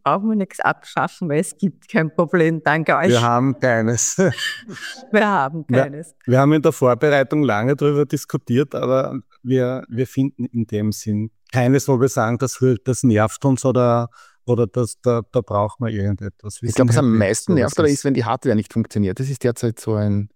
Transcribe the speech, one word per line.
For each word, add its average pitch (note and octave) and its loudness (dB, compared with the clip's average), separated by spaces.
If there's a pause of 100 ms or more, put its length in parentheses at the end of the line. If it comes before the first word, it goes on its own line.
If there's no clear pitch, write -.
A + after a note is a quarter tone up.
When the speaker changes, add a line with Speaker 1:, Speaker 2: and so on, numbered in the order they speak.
Speaker 1:
brauchen F#3+ 0
wir A3 0
nichts G3 -4
abschaffen, - -4
weil D3 0
es - -8
gibt - -4
kein D#3+ -2
Problem. E3 0
Danke D#3 2
euch. D3 2
Speaker 2:
Wir A#2+ 4
haben B2 2
keines. A#2 0
<laughs> - -6
Speaker 1:
Wir G#3+ 4
haben D#3+ -2
Speaker 2:
Wir B2+ 4
Speaker 1:
keines. D3 -10 (120)
Speaker 2:
wir B2 4
haben C#3 4
in D#3 2
der D#3 4
Vorbereitung C#3 2
lange A#2+ 0
drüber D3 0
diskutiert, C#3 -4
aber C3 -2 (240)
wir, B2+ -2
wir B2 -4
finden C3+ -4
in A#2 -4
dem G#2+ -2
Sinn G#2+ -4 (200)
keines, B2+ 2
wo C3+ 2
wir B2 2
sagen, A#2+ -2
das, - -4 (220)
das B2+ -2
nervt G#2+ 2
uns C3 0
oder, A#2+ 0 (340)
oder A#2 0
das, A#2+ -4
da, A#2 0 (100)
da B2+ 0
braucht G#2+ -2
man A2+ -2
irgendetwas. G2+ -6
Wir A#2 -6
Speaker 3:
Ich A2 -4
glaub, B2+ 4
Speaker 2:
sind A#2 2
Speaker 3:
was - 4
am C3 4
Speaker 2:
happy, A2 4
Speaker 3:
meisten G#2 0
Speaker 2:
so E3+ 4
wie C#3 2
Speaker 3:
nervt, C#3+ 0
Speaker 2:
es - -2
Speaker 3:
oder D#3+ 4
Speaker 2:
ist. C#3+ 2
Speaker 3:
ist, - -4
wenn C#3 0
die A#2+ 0
Hardware A#2+ -2
nicht G#2+ -2
funktioniert. G#2 -2
Das C3+ -4
ist C3+ -6
derzeit A#2+ -2
so A2+ -4
ein, G#2 -2